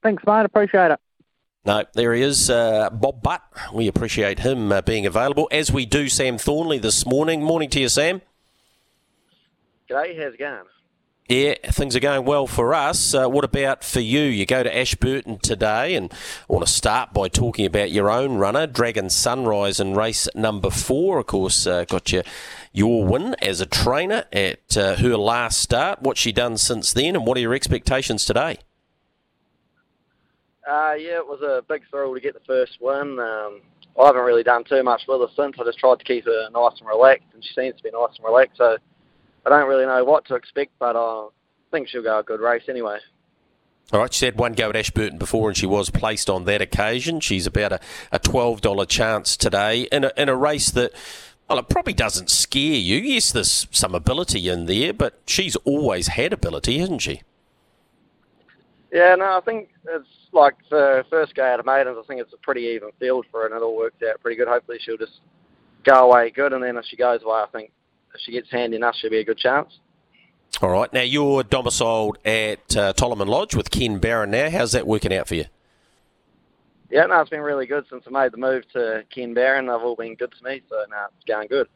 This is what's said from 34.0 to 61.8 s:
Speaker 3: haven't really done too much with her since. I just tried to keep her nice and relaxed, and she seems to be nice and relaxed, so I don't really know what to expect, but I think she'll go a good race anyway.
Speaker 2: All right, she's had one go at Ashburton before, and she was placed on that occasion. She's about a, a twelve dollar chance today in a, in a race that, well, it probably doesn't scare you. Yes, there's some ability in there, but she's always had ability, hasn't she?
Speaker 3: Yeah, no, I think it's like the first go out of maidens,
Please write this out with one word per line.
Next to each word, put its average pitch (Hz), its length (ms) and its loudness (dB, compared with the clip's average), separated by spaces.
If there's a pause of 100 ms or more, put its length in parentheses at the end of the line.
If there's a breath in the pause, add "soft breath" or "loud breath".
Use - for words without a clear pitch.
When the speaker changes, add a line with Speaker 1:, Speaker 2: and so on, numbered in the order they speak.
Speaker 3:
haven't 127 160 6
really 120 200 4
done 120 220 2
too 135 180 0
much 123 240 0
with 135 140 0
her 120 160 -2
since. 143 220 -4
I 123 60 -6
just 117 140 -2
tried 127 200 6
to - 60 -20
keep 120 220 -2
her 110 240 0
nice 117 300 2
and 110 80 -14
relaxed, 123 440 6
and 110 100 -20
she - 120 -14
seems 127 220 -4
to - 60 -20
be 110 80 -6
nice 113 260 -2
and 110 100 -20
relaxed, 123 300 4
so 117 200 4 (720)
I 127 40 2
don't 143 180 6
really 131 160 4
know 127 200 2
what 143 240 4
to 131 80 -4
expect, 143 420 -6
but 117 180 -2
I 113 320 -4 (420)
think 151 180 -6
she'll 123 140 -10
go 110 160 0
a 107 40 -2
good 110 180 -8
race 117 260 0
anyway. 113 300 -6 (960)
Speaker 2:
All 104 80 4
right, 123 100 0
she's - 140 0
had 113 140 -2
one 120 160 0
go 110 160 0
at 110 60 -4
Ashburton 107 420 -2
before, 110 320 0
and 92 60 -6
she 101 100 -2
was 98 240 0
placed 110 400 -2
on 92 160 -2
that 101 160 0
occasion. 127 580 -2
She's 95 260 -2
about 101 260 0
a, 92 80 -4 (300 loud breath)
a - 80 0
twelve 120 440 0
dollar 98 240 0
chance 110 500 0
today 107 460 0 (100)
in 139 120 2
a, 135 120 0
in 139 140 2
a 131 40 2
race 147 360 0
that, 123 240 0 (520 loud breath)
well, - 120 0
it 240 100 -6
probably 349 240 0
doesn't - 380 -2
scare 143 480 0
you. 95 180 2
Yes, 247 360 0
there's - 380 0
some 92 240 0
ability 107 540 -2
in 87 160 -2
there, 107 300 0
but - 320 -4
she's 190 300 -2
always 131 500 0
had 156 260 -2
ability, 101 460 -2
hasn't 175 240 -4
she? 71 180 -8 (1700)
Speaker 3:
Yeah, 175 260 8
no, 190 200 2
I 185 80 2
think 220 240 -6 (180)
it's 160 220 -10 (240)
like 143 220 6 (160)
the 139 400 4
first 160 240 0
go 135 100 -2
out 123 160 0
of 113 60 -6
maidens, 131 340 0